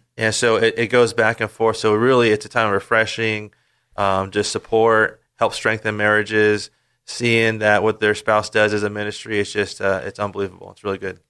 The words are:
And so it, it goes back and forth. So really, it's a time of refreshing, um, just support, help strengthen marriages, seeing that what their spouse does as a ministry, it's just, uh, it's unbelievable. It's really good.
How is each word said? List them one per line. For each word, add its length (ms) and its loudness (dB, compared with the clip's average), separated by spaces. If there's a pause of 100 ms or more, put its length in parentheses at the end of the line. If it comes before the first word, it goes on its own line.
(180)
And 180 0
so 220 2
it, 200 2
it 100 -2
goes 260 4
back 260 0
and 100 -4
forth. 280 0
So 160 2
really, 380 4
it's 140 -2
a 40 -16
time 180 0
of 60 0
refreshing, 800 -2 (440)
um, 360 0
just 200 -2
support, 720 0 (160)
help 160 0
strengthen 420 -2
marriages, 720 2 (380)
seeing 520 0
that 240 2
what 160 0
their 160 0
spouse 340 0
does 240 2
as 80 -2
a 80 -2
ministry, 500 -8
it's 120 -4
just, 280 -4
uh, 240 -2
it's 140 -12
unbelievable. 540 -8
It's 120 -20
really 140 -4
good. 220 -12 (100)